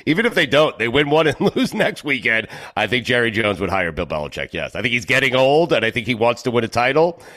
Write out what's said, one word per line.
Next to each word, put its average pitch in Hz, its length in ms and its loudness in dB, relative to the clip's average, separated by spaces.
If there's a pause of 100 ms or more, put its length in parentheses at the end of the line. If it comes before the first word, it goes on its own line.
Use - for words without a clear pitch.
even 185 200 2
if 226 100 0
they 170 100 4
don't, 135 340 2
they 117 80 0
win 143 220 2
one 156 180 4
and 135 140 0
<laughs> 202 140 0
lose 247 180 0
next 196 320 -2
weekend, 117 420 -2 (300)
I 107 100 0
think 117 180 -2
Jerry 120 240 2
Jones 104 300 0
would 95 100 -2
hire 90 220 0
Bill 85 160 -4
Belichick. 73 460 -6
Yes, 76 200 -6
I 95 80 -6
think 117 120 -2
he's 120 100 -2
getting 127 320 0
old, 139 380 2
and 113 100 2
I 113 80 0
think 113 160 -4
he 123 80 -2
wants 117 280 0
to 127 80 -2
win 117 120 0
a 110 60 -4
title, 151 520 0 (160)